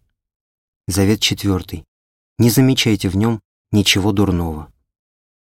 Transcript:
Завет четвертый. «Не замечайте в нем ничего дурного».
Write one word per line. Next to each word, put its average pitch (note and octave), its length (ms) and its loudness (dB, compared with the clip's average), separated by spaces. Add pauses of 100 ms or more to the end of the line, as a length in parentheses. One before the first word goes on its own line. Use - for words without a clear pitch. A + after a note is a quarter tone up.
(880)
Завет G2 320 0
четвертый. F2+ 640 -4 (540)
«Не A#2 120 4
замечайте A#2+ 600 2
в F2+ 60 -4
нем A2 260 -2 (300)
ничего G2+ 400 0
дурного». E2+ 600 -2 (800)